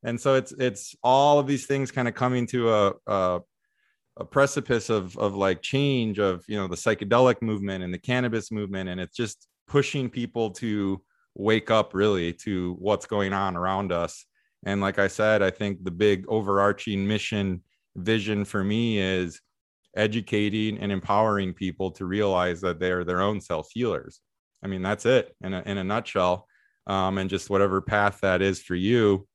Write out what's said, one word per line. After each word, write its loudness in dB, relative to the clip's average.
And -4
so 4
it's, 2
it's -4
all 6
of 2
these -2
things -2
kinda 0
coming 0
to 2
a, 4
a, 0
a -8
precipice 0
of, -2
of, -2
like, 0
change 0
of, 0
you -6
know, -2
the -6
psychedelic 2
movement -4
and -6
the -8
cannabis -2
movement. -6
And -8
it's -10
just -6
pushing 0
people -4
to -4
wake 2
up 2
really 2
to -6
what's 0
going -2
on -2
around -2
us. -4
And -2
like -2
I 2
said, 2
I 4
think -4
the -6
big 2
overarching 0
mission -2
vision 0
for -4
me 0
is -2
educating -2
and -4
empowering 0
people -6
to -10
realize 0
that -2
they 0
are -2
their -2
own 0
self -6
healers. -4
I -8
mean, -6
that's -2
it 2
in -8
a, -6
in -4
a -4
nutshell. 0
Um, 0
and -4
just -4
whatever 2
path 0
that 2
is 0
for -6
you 2